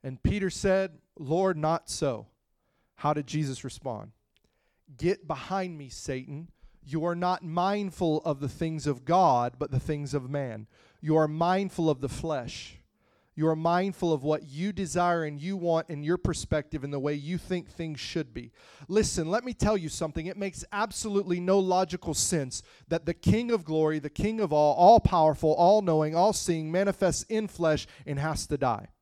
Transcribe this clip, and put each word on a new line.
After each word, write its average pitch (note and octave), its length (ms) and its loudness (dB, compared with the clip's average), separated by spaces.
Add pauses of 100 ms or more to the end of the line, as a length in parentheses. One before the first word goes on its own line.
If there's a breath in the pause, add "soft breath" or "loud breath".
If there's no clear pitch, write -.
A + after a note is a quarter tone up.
And C3 180 -12
Peter F#3+ 300 0
said, F#3+ 500 0 (160)
"Lord, E3+ 400 0
not D#3 320 -2
so." A#2 380 -4 (720)
How D3 160 0
did D3 120 -4
Jesus C#3 380 -4
respond? A2 480 -10 (880)
"Get F3 300 -2
behind F3 500 -6
me, C#3 120 -14
Satan. C#3+ 640 -10 (320)
You D#3 220 -4
are F3 100 0
not F3+ 280 -2
mindful F3 800 0
of C#3+ 180 -2
the C#3 100 -4
things D#3+ 360 -6
of B2 200 -4
God, C3+ 520 4
but C#3+ 140 -6
the B2+ 80 0
things D3 340 -6
of C3 160 -4
man. B2 380 -6 (340 soft breath)
You D#3 140 2
are D#3 120 4
mindful E3+ 640 0
of C3+ 120 -2
the C3+ 80 -4
flesh. - 720 -8 (560)
You D3+ 120 0
are D#3+ 80 2
mindful E3+ 580 0
of C3+ 100 -2
what D#3 200 0
you D#3+ 280 -6
desire F3 520 0
and D3 180 -8
you F#3+ 160 -6
want E3+ 320 0
in D3 140 -8
your E3+ 160 0
perspective D#3 640 -4
and C#3+ 100 -8
the C#3 60 -4
way D3 160 -2
you D#3 240 -6
think F3+ 280 -6
things D#3+ 320 -10
should C#3 320 -6
be." A#2+ 200 -14 (360 loud breath)
Listen, F3+ 440 0
let A#3+ 120 -2
me B3 120 -8
tell G#3+ 200 2
you D#3+ 140 -4
something. D#3+ 380 -6
It F#3+ 100 -10
makes G3 340 -8
absolutely G3+ 680 -2
no F#3 180 2
logical F#3 560 0
sense C#3 480 -2 (280 soft breath)
that E3 180 -2
the E3+ 80 -4
King A#3 340 2
of G3+ 160 0
glory, D#3 320 2
the D3 140 -8
King A3 280 -2
of E3 140 0
all, D3+ 220 6
all-powerful, E3 760 8
all-knowing, E3+ 600 4
all-seeing, E3+ 580 2
manifests F#3 520 0
in A3 240 -4
flesh D#3+ 400 0 (180 loud breath)
and C#3 140 -6
has D3+ 260 -4
to D3 120 -4
die. A2+ 320 -2 (120)